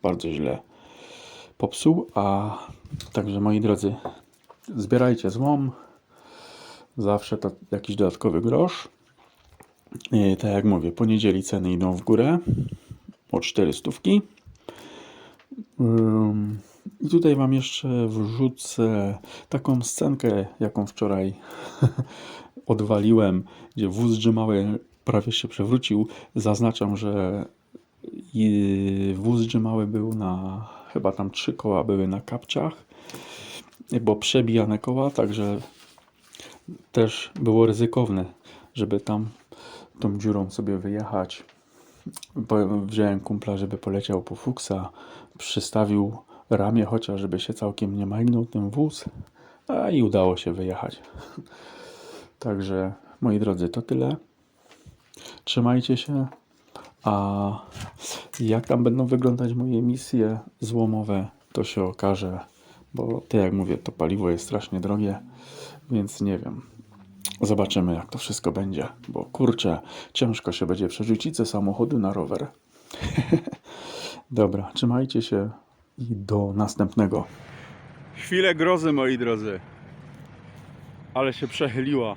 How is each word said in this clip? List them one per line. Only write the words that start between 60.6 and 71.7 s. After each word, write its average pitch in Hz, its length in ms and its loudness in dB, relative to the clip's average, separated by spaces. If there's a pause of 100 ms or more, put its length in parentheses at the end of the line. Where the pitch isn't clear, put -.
to 120 120 -2
się 101 200 -2
okaże, 92 560 -2 (540)
bo 117 360 -4
tak 110 120 4
jak 92 120 2
mówię, 95 240 0
to - 140 -8
paliwo 90 380 0
jest 85 160 0
strasznie 104 340 -4
drogie, 101 400 -2 (720)
więc 104 300 -2
nie 98 160 0
wiem. - 240 -8 (800)
Zobaczymy, 98 520 2
jak 82 160 -4
to - 80 -10
wszystko - 340 -2
będzie, 95 360 -4 (200)
bo - 180 -6
kurczę, 117 540 2 (340)
ciężko 113 380 0
się 90 140 -2
będzie 90 220 0
przerzucić 110 500 -2
ze 113 80 2
samochodu 110 540 0